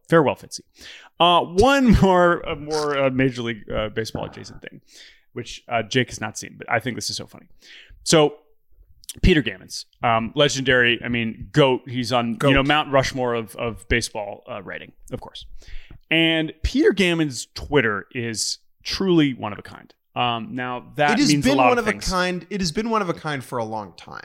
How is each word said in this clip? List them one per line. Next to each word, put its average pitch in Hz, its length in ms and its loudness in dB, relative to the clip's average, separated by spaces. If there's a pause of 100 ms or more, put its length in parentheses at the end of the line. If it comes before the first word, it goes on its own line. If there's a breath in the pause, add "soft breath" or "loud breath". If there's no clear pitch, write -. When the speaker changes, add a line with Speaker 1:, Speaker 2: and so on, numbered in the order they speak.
Speaker 1:
Farewell, 139 260 4
Fitzy. - 260 -18 (580 loud breath)
Uh, 170 260 6
one 247 460 4
<laughs> - 100 8
more, 180 460 4
uh, 165 80 -4
more, 147 420 -4
uh, 135 120 2
Major 127 340 0
League, 117 280 -8
uh, 107 180 -4
Baseball 110 360 -6
adjacent 107 360 -16
thing, - 200 -18 (520 loud breath)
which, - 360 -14
uh, 117 140 0
Jake 120 260 0
has - 100 -12
not 107 180 -8
seen, - 200 -14
but - 120 -16
I 117 100 2
think 113 180 -6
this 104 120 -8
is 98 60 -8
so - 120 -10
funny. - 180 -20 (580 loud breath)
So, - 320 4 (840)
Peter 160 220 6
Gammons, - 420 -10 (180)
um, 113 320 0
legendary, 127 680 2
I 120 60 -8
mean, 117 420 -4
goat. 135 360 4
He's 123 260 -6
on, 120 180 2
you 110 60 -6
Speaker 2:
goat. 143 160 2
Speaker 1:
know, 139 100 4
Mount 147 280 0
Rushmore 127 440 0
of, 113 220 -8
of 117 320 -8
baseball, 110 600 -4
uh, 107 140 -10
writing, 85 300 -14 (180)
of - 100 -10
course. - 240 -18 (640 soft breath)
And 160 440 0 (100)
Peter 320 280 2
Gammons' 170 640 0
Twitter 113 600 0
is 117 460 -6 (240)
truly 165 500 2
one 110 200 -8
of 98 60 -16
a - 20 -16
kind. - 320 -20 (220)
Um, 120 400 -4
now, 123 400 -8
that 147 160 2
Speaker 2:
It - 100 2
has 277 80 2
Speaker 1:
means 147 160 2
Speaker 2:
been 262 80 4
Speaker 1:
a 277 40 2
lot 262 120 6
Speaker 2:
one 247 80 4
Speaker 1:
of 226 80 -2
Speaker 2:
of - 20 -2
a 214 40 -2
Speaker 1:
things. 202 180 -4
Speaker 2:
kind. 180 400 -2
It 208 120 -6
has 175 100 -2
been 220 180 -4
one 220 120 0
of 180 80 -6
a 165 40 -2
kind 143 300 -8
for 127 160 -10
a 113 60 -4
long 107 300 -10
time. - 300 -18